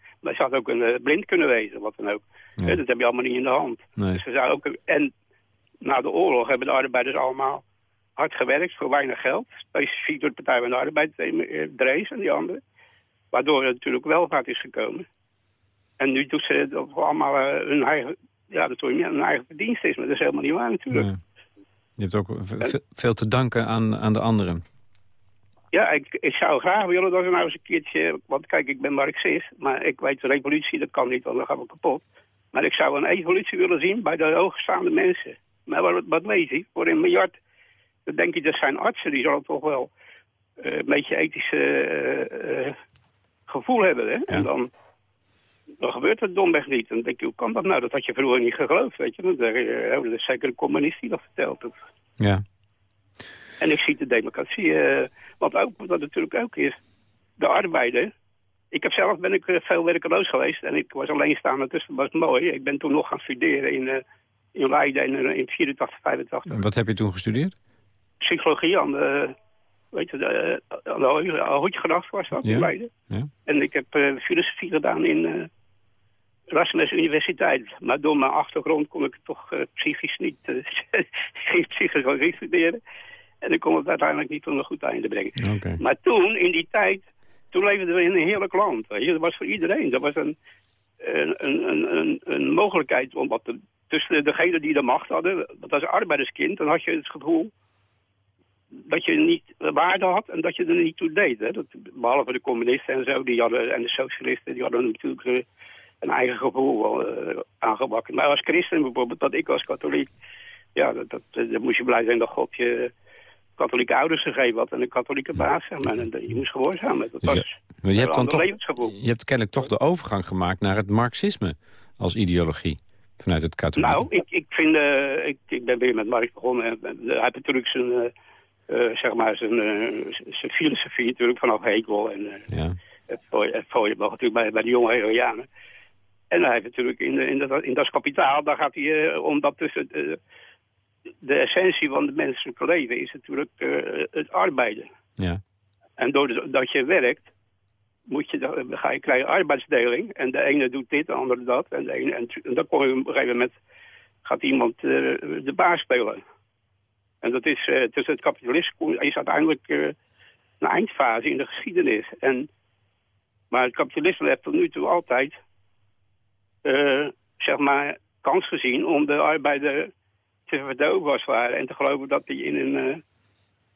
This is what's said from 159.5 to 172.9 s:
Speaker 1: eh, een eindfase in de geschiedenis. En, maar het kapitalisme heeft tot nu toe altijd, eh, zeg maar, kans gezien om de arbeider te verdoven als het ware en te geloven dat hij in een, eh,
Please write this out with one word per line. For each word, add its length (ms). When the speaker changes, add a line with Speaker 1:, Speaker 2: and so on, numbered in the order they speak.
Speaker 1:
eh, 100
een 80
eindfase 640
in 80
de 80
geschiedenis. 600
En, 300
maar 140
het 120
kapitalisme 520
heeft 160
tot 100
nu 160
toe 180
altijd, 460
eh, 460
zeg 200
maar, 400
kans 260
gezien 380
om 200
de 120
arbeider 760
te 60
verdoven 460
als 140
het 100
ware 200
en 120
te 60
geloven 340
dat 180
hij 100
in 200
een, 220
eh, 180